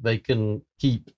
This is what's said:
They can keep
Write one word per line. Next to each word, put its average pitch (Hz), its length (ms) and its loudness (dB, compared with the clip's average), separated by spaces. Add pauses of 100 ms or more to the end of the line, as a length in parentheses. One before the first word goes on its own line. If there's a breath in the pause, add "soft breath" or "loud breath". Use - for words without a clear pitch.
They 113 160 0
can 107 420 -2 (180)
keep 127 400 0